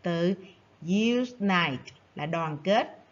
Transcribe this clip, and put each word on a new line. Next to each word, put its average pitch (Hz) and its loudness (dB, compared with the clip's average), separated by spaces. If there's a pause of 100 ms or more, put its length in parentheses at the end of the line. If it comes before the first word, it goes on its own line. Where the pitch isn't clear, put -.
từ 175 0 (460)
unite 202 0 (380)
là 147 -6
đoàn 160 -2
kết 214 2 (140)